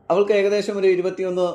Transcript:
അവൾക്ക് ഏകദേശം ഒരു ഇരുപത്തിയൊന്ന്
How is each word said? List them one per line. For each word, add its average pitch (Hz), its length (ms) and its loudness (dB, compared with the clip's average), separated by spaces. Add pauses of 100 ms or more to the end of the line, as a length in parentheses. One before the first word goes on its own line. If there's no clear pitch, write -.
(100)
അവൾക്ക് 202 220 2
ഏകദേശം 202 460 0
ഒരു 190 160 2
ഇരുപത്തിയൊന്ന് 180 600 -2